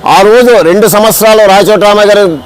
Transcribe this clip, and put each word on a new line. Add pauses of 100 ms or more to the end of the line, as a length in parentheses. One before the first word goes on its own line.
(160)
ఆ
రోజు (160)
రెండు
సంవత్సరాలు (100)
రాయచోటి
రామయ్య
గారు (220)